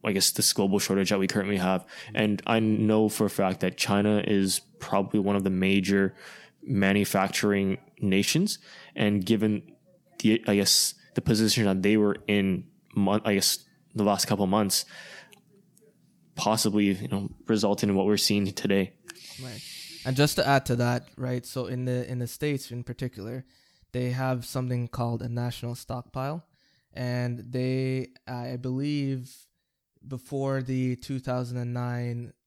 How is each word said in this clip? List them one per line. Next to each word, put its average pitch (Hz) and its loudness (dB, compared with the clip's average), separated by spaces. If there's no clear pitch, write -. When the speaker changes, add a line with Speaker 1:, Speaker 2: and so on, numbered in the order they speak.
Speaker 1:
I 107 2
guess, 95 2
this - 0
global 98 2
shortage 98 2
that 101 2
we 95 2
currently 101 -2
have. 92 0
And 107 2
I 113 4
know 107 4
for 107 0
a 98 0
fact 92 0
that 92 -2
China 104 2
is 98 2
probably 98 0
one 101 2
of 98 0
the 98 0
major 95 2
manufacturing 98 2
nations. 101 2
And 101 0
given 107 0
the, 110 2
I 104 4
guess, - 2
the - 0
position 110 2
that 95 2
they 107 4
were 104 4
in, 95 2
mon-, 101 2
I 104 2
guess, - 0
the 107 0
last 101 2
couple 101 0
of 92 2
months, 101 2
possibly, 104 2
you 95 -6
know, 98 -4
resulted 104 2
in 98 2
what 95 2
we're 104 2
seeing 101 0
today. 98 0
Speaker 2:
Right. 120 -12
And 131 -2
just - 4
to - 2
add 139 4
to 120 2
that, 120 0
right, 127 -6
so 123 -8
in 127 -6
the, 127 -4
in 123 -4
the 123 -4
States 147 -4
in 120 -8
particular, 120 -8
they 123 -2
have 127 -2
something 123 -2
called 117 -4
a 120 -6
national 120 -4
stockpile. 131 -8
And 123 -4
they, 131 0
I 123 -8
believe, 135 -4
before 135 -4
the 127 0
two 131 -8
thousand 123 -4
and 120 -4
nine 120 -6